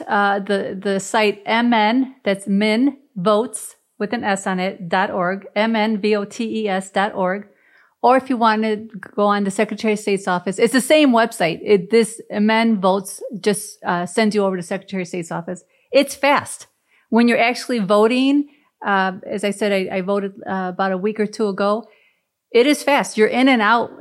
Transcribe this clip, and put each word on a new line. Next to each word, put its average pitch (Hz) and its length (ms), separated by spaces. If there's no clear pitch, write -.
uh, 202 320
the, 196 400
the 196 200
site 208 480
M 240 260
N, 233 500
that's 196 220
Min 214 520
Votes 214 600
with 208 160
an 226 100
S 196 220
on 185 140
it, 185 280
dot 196 220
org, 190 460
M 220 200
N 214 240
V 208 160
O 202 100
T 220 360
E 208 80
S 190 220
dot 196 240
org. 190 320
Or 240 120
if 262 140
you 254 80
want 220 240
to 220 260
go 208 100
on 202 200
the 196 60
Secretary 214 420
of 208 60
State's 196 280
office, 180 320
it's 233 140
the 262 60
same 311 320
website. 226 520
It, 190 260
this 226 400
M 208 220
N 226 280
Votes 196 440
just, - 420
uh, 175 220
sends 214 300
you 202 100
over 190 100
to 180 60
Secretary 190 400
of 170 60
State's 175 240
office. 170 320
It's 277 220
fast. - 540
When 233 180
you're 233 120
actually 240 400
voting, 254 680
uh, 190 280
as 208 180
I 208 60
said, 202 220
I, 190 260
I 190 40
voted, 196 320
uh, 190 240
about 190 200
a 185 60
week 208 220
or 208 60
two 208 220
ago. 202 400
It 247 160
is 294 160
fast. 277 340
You're 214 100
in 254 220
and 240 140
out 226 380